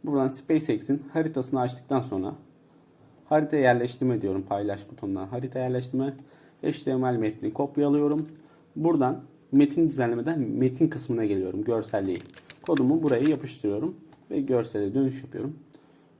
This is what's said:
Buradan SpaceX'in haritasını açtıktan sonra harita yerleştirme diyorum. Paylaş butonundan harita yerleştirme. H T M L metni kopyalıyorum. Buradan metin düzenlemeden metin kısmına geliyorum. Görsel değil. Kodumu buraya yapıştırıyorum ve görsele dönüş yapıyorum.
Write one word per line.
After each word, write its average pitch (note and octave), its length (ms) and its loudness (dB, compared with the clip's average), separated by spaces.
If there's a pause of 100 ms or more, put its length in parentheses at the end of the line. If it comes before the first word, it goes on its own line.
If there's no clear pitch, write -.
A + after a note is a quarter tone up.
Buradan C#3 240 0
SpaceX'in C#3+ 720 -2 (100)
haritasını C#3 480 -2
açtıktan B2+ 420 -2
sonra G2+ 320 -4 (880)
harita D#3 320 2
yerleştirme B2 680 2
diyorum. G2 260 0
Paylaş G2+ 420 -4
butonundan G2 360 -6
harita B2+ 320 -6
yerleştirme. B2+ 560 -2 (460)
H D3 240 -4
T C3 120 0
M B2+ 180 2
L A#2 40 0
metni G#2+ 340 -2
kopyalıyorum. D3 760 2 (480)
Buradan D3+ 460 2 (300)
metin C#3+ 360 6
düzenlemeden C3 520 -2
metin B2+ 480 2
kısmına A#2+ 360 -2
geliyorum. G2 400 -2
Görsel G#2+ 420 -2
değil. F2 180 -4 (380)
Kodumu D3+ 400 2
buraya C3 200 2
yapıştırıyorum C3+ 720 -2 (340)
ve - 100 -2
görsele A#2 540 0
dönüş C3 280 0
yapıyorum. - 360 -10 (600)